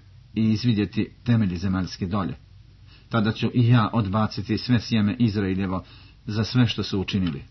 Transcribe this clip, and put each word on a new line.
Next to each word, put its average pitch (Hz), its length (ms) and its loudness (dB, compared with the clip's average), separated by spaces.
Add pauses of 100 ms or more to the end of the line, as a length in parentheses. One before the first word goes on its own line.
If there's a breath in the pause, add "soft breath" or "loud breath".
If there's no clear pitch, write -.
(340)
i 110 80 0
izvidjeti 107 680 0 (140)
temelji 107 340 2
zemaljski 92 500 -4
dolje, 87 280 -4 (720 loud breath)
tada 110 220 0
ću 113 220 -2
i 120 140 4
ja 117 260 6
odbaciti 107 640 0
sve 120 220 2
sjeme 104 400 0
Izraeljevo 95 640 0 (420 loud breath)
za 110 180 -2
sve 120 240 2
što 104 160 -4
su 101 160 -4
učinili", 90 520 -2